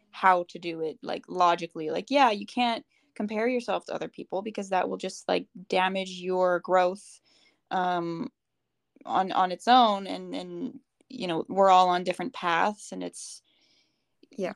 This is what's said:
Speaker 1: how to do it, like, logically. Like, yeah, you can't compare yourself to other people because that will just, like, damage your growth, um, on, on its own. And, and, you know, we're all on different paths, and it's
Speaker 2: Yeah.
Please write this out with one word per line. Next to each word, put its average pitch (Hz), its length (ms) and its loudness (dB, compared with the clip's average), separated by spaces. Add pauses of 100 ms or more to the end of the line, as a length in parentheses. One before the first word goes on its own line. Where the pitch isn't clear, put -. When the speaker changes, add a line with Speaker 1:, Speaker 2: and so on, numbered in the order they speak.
(120)
Speaker 1:
how 185 380 4
to 180 100 -16
do 165 220 -6
it, 156 220 -6
like, - 260 -8
logically. 170 600 0
Like, 175 200 -4
yeah, 262 200 6
you 202 160 -4
can't 240 380 -2 (300)
compare 214 320 -2
yourself 240 400 -2
to - 80 -8
other 160 140 -6
people - 340 -6
because 208 260 -8
that 185 200 0
will 185 80 -4
just, - 320 -8
like, 185 180 0 (220)
damage 190 420 0 (100)
your 185 400 0
growth, 185 600 0 (500)
um, 175 580 -2 (760)
on, 185 280 0
on 185 200 0
its - 140 -6
own. 214 400 6
And, 185 280 -10
and, 175 440 -10 (300)
you - 180 -8
know, 165 220 -2
we're 196 220 4
all 185 180 8
on 180 160 0
different 175 280 -4
paths, 180 600 -2
and 185 100 -8
it's - 380 -14 (960)
Speaker 2:
Yeah. 185 180 -6